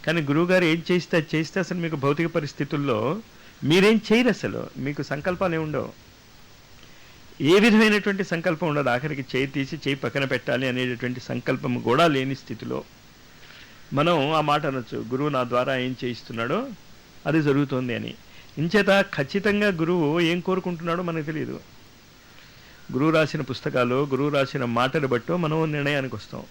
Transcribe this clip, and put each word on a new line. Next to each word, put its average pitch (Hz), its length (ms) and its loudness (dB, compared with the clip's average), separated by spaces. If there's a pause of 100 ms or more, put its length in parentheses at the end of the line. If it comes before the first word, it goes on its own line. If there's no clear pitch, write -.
కానీ 160 160 2
గురువుగారు 175 420 4
ఏం 165 280 2
చేయిస్తే 180 260 0
అది 151 80 2 (100)
చేయిస్తే 160 240 -2
అసలు 180 200 -4
మీకు 165 160 -4
భౌతిక 147 320 0
పరిస్థితుల్లో 143 920 -2 (440)
మీరేం 190 380 6 (120)
చేయరు, 240 160 4
అసలు 113 380 -4 (100)
మీకు 139 260 -6
సంకల్పాలు 175 520 -4
ఏమి 160 80 -2
ఉండవు. - 460 -8 (1300)
ఏ 170 180 6
విధమైనటువంటి 208 640 4
సంకల్పం 170 440 -2
ఉండదు. 147 220 0
ఆఖరికి 131 360 -2 (100)
చేయి 135 120 0
తీసి 139 280 -6
చేయి 139 200 -4
పక్కన 139 300 -4
పెట్టాలి 131 420 -2
అనేటటువంటి 123 520 -4
సంకల్పం 127 600 -4
కూడా 127 280 2
లేని 135 280 0
స్థితిలో 123 480 -10 (1080)
మనం 151 380 2
ఆ 156 100 2
మాట 147 240 2
అనొచ్చు, 131 320 -4
"గురువు 127 320 -2
నా 131 140 0
ద్వారా 123 340 0
ఏం 127 260 -4
చేయిస్తున్నాడో 123 640 -4 (580)
అది 160 160 2
జరుగుతోంది" 135 540 0
అని. 107 180 -8 (440)
ఇంచేత 196 560 4
ఖచ్చితంగా 202 540 0
గురువు 165 520 2
ఏం 175 200 2
కోరుకుంటున్నాడో 175 640 -2
మనకు 160 220 -4
తెలియదు. 139 340 -6 (1300)
గురువు 147 180 2
రాసిన 156 300 2
పుస్తకాలు, 131 640 0
గురువు 139 240 0
రాసిన 139 360 0
మాటలు 127 420 0
బట్టో 131 300 0
మనం 160 340 0
నిర్ణయానికి 143 440 -2
వస్తాం. - 360 -12